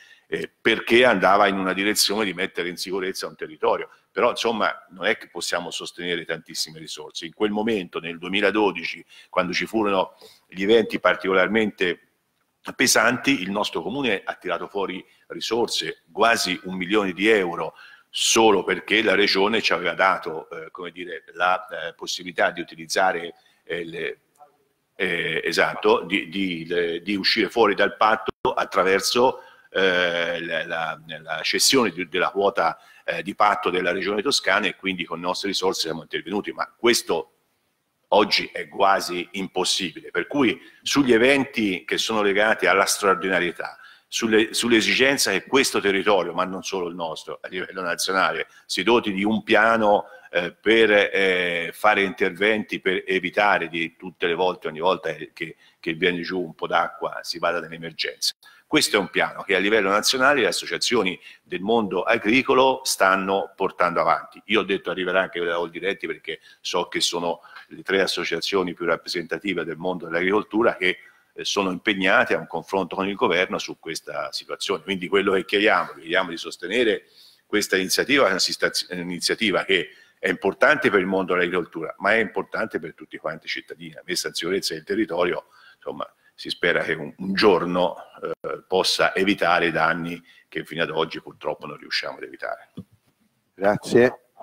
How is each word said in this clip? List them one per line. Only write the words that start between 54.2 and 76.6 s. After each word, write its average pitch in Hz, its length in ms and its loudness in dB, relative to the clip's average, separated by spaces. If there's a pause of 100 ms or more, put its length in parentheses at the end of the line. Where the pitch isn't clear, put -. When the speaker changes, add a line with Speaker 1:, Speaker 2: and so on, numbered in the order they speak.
Speaker 1:
le 82 80 2
volte, 90 340 0
ogni 78 100 -10
volta 85 320 0
che, 78 460 -12 (220)
che 82 140 -4
viene 87 280 0
giù 90 200 -4
un 80 120 -8
po' 85 140 -8
d'acqua, 85 560 -2
si - 160 -8
vada 85 200 -2
nell'emergenza. 80 720 -8 (340)
Questo - 280 2
è 104 40 6
un 90 100 -2
piano - 340 -2
che 95 120 0
a 92 40 4
livello 101 300 2
nazionale 131 520 2
le 98 60 4
associazioni 85 720 -2 (260)
del 90 180 -8
mondo 98 400 0
agricolo 127 800 2
stanno 98 720 2
portando 87 460 0
avanti. 78 440 0
Io 104 160 2
ho - 20 0
detto 92 260 -2
arriverà 90 320 0
anche 87 180 -4
la 85 160 -2
Coldiretti 85 520 -4
perché 78 320 -10 (220)
so - 260 -2
che - 120 -4
sono 85 420 -2 (260)
le 80 160 -18
tre 95 180 2
associazioni 87 720 -2
più 85 120 -8
rappresentative 82 800 -4
del 80 140 -8
mondo 87 280 -6
dell'agricoltura 98 680 0
che, 90 220 -2 (360)
eh, 82 120 -10
sono 98 240 -2
impegnate 98 640 2
a 80 60 0
un 85 80 -12
confronto 90 480 -4
con 95 120 -2
il 101 80 -6
governo 92 440 0
su - 200 -10
questa 73 520 -10
situazione. - 500 -6
Quindi 90 260 -6
quello 98 260 2
che 95 120 0
chiediamo, 101 480 2
chiediamo 87 380 -2
di 82 60 -8
sostenere 98 680 -2 (400)